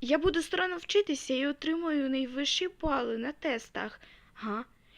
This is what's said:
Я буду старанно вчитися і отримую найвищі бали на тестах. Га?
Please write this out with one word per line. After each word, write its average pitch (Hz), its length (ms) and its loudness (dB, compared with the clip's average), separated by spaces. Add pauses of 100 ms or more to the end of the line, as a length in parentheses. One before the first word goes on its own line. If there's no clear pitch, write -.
Я 262 160 4
буду 330 240 2
старанно 359 360 0
вчитися 339 560 2
і 262 140 2
отримую 302 640 0
найвищі 269 600 0 (120)
бали 247 360 0
на 240 140 -4
тестах. 233 680 -4 (340)
Га? 220 320 -6 (320)